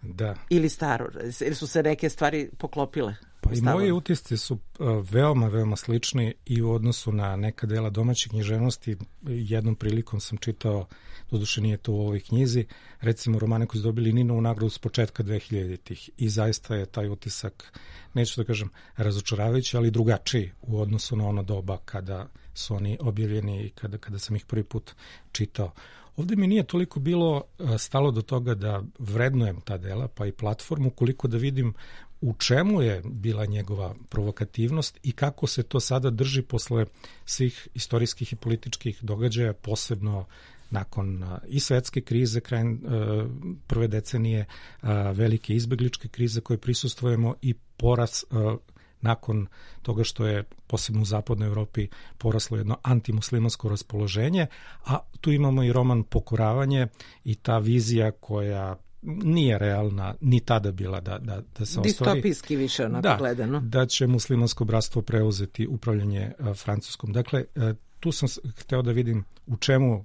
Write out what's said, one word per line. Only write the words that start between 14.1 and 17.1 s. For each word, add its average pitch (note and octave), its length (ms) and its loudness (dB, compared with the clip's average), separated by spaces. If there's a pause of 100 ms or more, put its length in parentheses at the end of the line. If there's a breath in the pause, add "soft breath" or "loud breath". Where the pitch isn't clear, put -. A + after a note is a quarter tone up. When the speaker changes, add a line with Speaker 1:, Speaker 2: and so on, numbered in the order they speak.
Speaker 1:
Ninovu A#2+ 280 4
nagradu A2+ 300 2
s - 80 -10
početka - 440 -2
dve G#2 160 -2
hiljaditih. F#2 800 -6
I A#2 120 0
zaista G#2+ 460 0
je G2+ 120 -2
taj G#2 220 -4
utisak, - 720 -10 (360 loud breath)